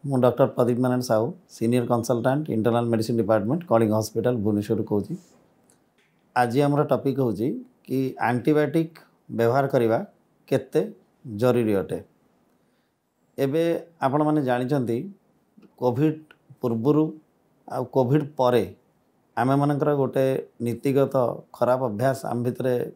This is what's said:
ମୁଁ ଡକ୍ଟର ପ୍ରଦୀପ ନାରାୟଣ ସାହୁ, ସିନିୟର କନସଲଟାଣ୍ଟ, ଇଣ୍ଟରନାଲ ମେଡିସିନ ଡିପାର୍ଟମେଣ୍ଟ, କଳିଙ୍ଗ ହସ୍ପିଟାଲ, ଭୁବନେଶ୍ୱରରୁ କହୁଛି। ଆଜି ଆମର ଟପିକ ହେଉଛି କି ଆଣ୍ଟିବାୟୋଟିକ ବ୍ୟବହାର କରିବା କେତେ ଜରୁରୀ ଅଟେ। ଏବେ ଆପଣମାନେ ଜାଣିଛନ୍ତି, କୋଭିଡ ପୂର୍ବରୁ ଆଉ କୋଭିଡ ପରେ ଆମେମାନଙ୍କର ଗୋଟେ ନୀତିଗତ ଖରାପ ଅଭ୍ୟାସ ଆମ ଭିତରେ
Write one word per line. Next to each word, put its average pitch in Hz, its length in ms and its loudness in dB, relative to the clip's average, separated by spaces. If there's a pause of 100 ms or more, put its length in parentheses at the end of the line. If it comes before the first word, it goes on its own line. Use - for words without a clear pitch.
ମୁଁ 135 140 0
ଡକ୍ଟର 123 260 4
ପ୍ରଦୀପ 120 360 0
ନାରାୟଣ 127 180 0
ସାହୁ, 117 260 0 (300)
ସିନିୟର 120 300 0
କନସଲଟାଣ୍ଟ, 123 640 0
ଇଣ୍ଟରନାଲ 117 340 0
ମେଡିସିନ 117 320 0
ଡିପାର୍ଟମେଣ୍ଟ, 110 500 0
କଳିଙ୍ଗ 113 280 4
ହସ୍ପିଟାଲ, 113 420 -2
ଭୁବନେଶ୍ୱରରୁ 104 480 -2
କହୁଛି। 104 300 -4 (1200)
ଆଜି 123 240 2
ଆମର 143 240 2
ଟପିକ 135 360 -2
ହେଉଛି 113 280 0 (380)
କି 131 120 -4 (220)
ଆଣ୍ଟିବାୟୋଟିକ 147 680 0 (400)
ବ୍ୟବହାର 117 360 2
କରିବା 117 320 2 (500)
କେତେ 151 340 -2 (600)
ଜରୁରୀ 120 320 2
ଅଟେ। 85 240 -4 (1400)
ଏବେ 139 240 0 (400)
ଆପଣମାନେ 151 400 0
ଜାଣିଛନ୍ତି, 123 560 -2 (800)
କୋଭିଡ 131 360 0 (460)
ପୂର୍ବରୁ 127 440 2 (640)
ଆଉ 131 160 -6
କୋଭିଡ 135 380 2 (160)
ପରେ 123 260 4 (760)
ଆମେମାନଙ୍କର 139 560 2
ଗୋଟେ 135 320 0 (360)
ନୀତିଗତ 123 520 0 (400)
ଖରାପ 127 260 0 (100)
ଅଭ୍ୟାସ 127 360 -2
ଆମ 117 160 -4
ଭିତରେ 123 320 -2 (220)